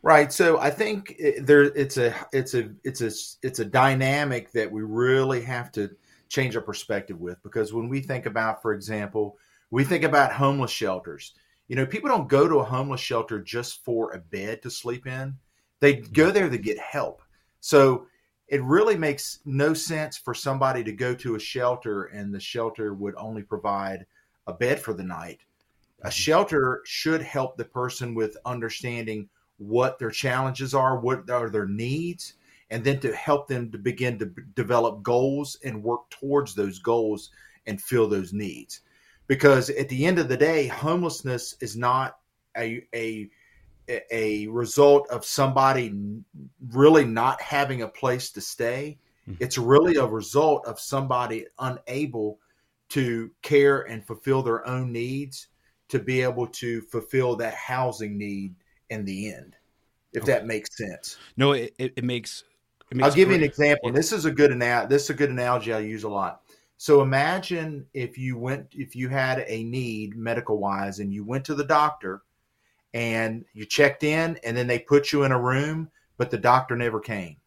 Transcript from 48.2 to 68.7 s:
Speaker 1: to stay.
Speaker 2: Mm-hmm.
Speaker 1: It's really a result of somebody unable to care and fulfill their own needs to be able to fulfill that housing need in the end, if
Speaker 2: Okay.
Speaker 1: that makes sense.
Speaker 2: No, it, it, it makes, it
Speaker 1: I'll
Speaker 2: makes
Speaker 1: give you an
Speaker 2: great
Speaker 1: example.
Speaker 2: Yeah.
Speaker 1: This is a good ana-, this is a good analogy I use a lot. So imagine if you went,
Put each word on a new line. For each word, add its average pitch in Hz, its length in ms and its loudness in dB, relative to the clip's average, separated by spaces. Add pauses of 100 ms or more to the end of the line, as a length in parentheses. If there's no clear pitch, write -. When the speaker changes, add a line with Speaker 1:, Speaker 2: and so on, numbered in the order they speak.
Speaker 1:
to 101 100 -14
stay. 131 560 -6 (320)
Speaker 2:
Mm-hmm. 95 140 -8
Speaker 1:
It's 131 160 -4
really 147 380 6
a 131 100 4
result 135 600 0
of 113 140 -12
somebody 123 640 -4 (140)
unable 123 800 -6 (520)
to 117 400 -2 (120)
care 143 400 4
and 107 240 -12
fulfill 131 360 -2
their 117 240 -2
own 127 240 -4
needs 131 580 -8 (400)
to 135 100 -2
be 127 240 0
able 123 240 -2
to 117 340 -8
fulfill 123 560 -2
that 113 180 -6
housing 117 600 -6
need 98 380 -8 (360)
in 110 140 -8
the 98 280 -8
end, - 240 -18 (560)
if 117 120 -4
Speaker 2:
Okay. 127 80 2
Speaker 1:
that 110 140 0
makes 110 300 -6
sense. 95 400 -12 (200)
Speaker 2:
No, 139 160 4
it, 120 260 -2
it, 127 180 -6
it 123 80 -6
makes, 123 400 -6 (460)
it 123 60 -6
Speaker 1:
I'll 135 100 4
Speaker 2:
makes 143 80 6
Speaker 1:
give 185 140 8
you 190 60 6
an 170 60 4
Speaker 2:
great 147 100 2
Speaker 1:
example. 147 400 2
Speaker 2:
Yeah. 123 60 -4
Speaker 1:
This 160 160 2
is 180 140 -2
a 156 40 2
good 143 220 6
ana-, 120 360 2
this 139 160 2
is - 60 -8
a 147 40 -2
good 135 160 0
analogy 123 420 -2
I 110 60 -2
use 107 260 -6
a 110 40 -4
lot. 95 340 -4 (340)
So 143 260 8
imagine 156 920 -2
if 127 240 -8
you 127 200 -6
went, 131 340 -6